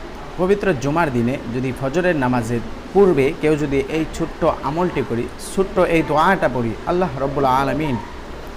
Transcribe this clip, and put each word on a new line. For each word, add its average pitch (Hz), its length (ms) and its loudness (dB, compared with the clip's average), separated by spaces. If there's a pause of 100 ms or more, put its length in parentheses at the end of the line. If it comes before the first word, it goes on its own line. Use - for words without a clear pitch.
(360)
পবিত্র 185 440 2
জুমার 147 300 2
দিনে 123 280 0 (140)
যদি 127 200 -2
ফজরের 175 440 0
নামাজের 123 440 0 (280)
পূর্বে 165 520 4
কেউ 151 160 4
যদি 139 320 0
এই 156 260 -2
ছোট্ট - 300 -4 (180)
আমলটি 147 400 0
করি, 117 240 -2 (220)
ছোট্ট - 300 -2 (100)
এই 160 140 4
দোয়াটা 160 460 2
পড়ি, 120 240 -2 (140)
আল্লাহ 170 320 0
রব্বুল 139 320 0
আলামিন 135 480 0 (580)